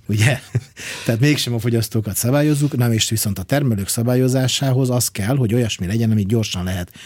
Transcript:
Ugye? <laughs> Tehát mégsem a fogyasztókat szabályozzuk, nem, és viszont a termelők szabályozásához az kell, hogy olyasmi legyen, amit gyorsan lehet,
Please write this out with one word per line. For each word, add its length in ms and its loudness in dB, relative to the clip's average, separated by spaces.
Ugye? 320 2
<laughs> 360 -12
Tehát 160 0
mégsem 320 2
a 60 -2
fogyasztókat 560 0
szabályozzuk, 600 0
nem, 140 2
és 180 0
viszont 300 -2
a 40 -8
termelők 440 0
szabályozásához 1040 0
az 180 0
kell, 280 -2
hogy 180 2
olyasmi 340 0
legyen, 240 0
amit 160 2
gyorsan 360 0
lehet, 280 -6